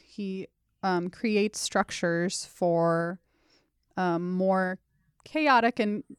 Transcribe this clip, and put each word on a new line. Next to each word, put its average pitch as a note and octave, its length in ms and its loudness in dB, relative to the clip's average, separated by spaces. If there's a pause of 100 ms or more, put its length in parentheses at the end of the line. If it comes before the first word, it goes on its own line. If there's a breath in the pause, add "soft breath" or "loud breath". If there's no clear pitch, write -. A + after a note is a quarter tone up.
He, F#3+ 440 -8 (340)
um, F3+ 280 0
creates G#3+ 500 0
structures F3 840 -2
for, E3+ 720 0 (760)
um, F3+ 360 -2
more F#3 460 0 (460)
chaotic, B3+ 540 2
and G#3 240 -2 (160)